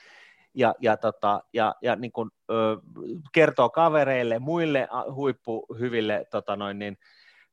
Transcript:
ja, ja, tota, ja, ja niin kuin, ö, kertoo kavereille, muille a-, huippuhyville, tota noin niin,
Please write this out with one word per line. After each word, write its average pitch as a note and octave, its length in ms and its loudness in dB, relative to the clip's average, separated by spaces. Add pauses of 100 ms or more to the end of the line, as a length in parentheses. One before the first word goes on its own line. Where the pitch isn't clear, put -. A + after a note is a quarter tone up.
(540)
ja, A#2+ 260 2
ja, A2 180 2
tota, G#2 460 0 (100)
ja, A2 280 0
ja A#2 140 0
niin A#2 160 -8
kuin, A2+ 180 -6 (200)
ö, A2 280 2 (540)
kertoo C#3 380 4
kavereille, C3+ 720 2
muille D3+ 520 0
a-, B2 200 -6
huippuhyville, A#2 1200 -4
tota G#2 240 -4
noin G2+ 240 -6
niin, G#2 180 -8 (560)